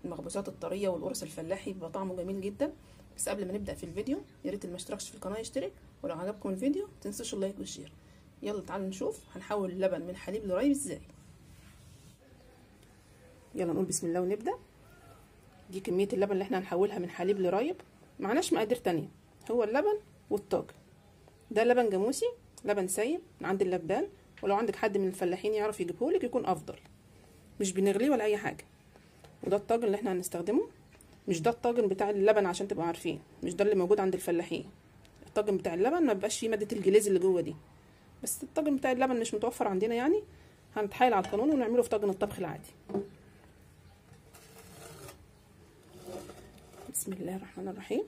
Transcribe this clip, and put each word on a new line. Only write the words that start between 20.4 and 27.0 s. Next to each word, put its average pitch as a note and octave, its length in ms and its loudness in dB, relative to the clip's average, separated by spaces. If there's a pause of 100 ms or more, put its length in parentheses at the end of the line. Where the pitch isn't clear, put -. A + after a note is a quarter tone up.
ده A3 140 4
لبن A#3+ 260 6
جاموسي، G#3+ 360 0 (380)
لبن G3 240 0
سايب C4+ 320 0 (200)
من - 60 -6
عند F#3+ 160 2
اللبان، F#3 460 0 (340)
ولو G3 120 2
عندك G#3 220 0
حد G3+ 220 2
من F#3+ 100 2
الفلاحين F#3+ 460 -2
يعرف G#3 260 0
يجيبهولك B3+ 440 0
يكون A#3+ 220 0
افضل، - 320 -2 (840)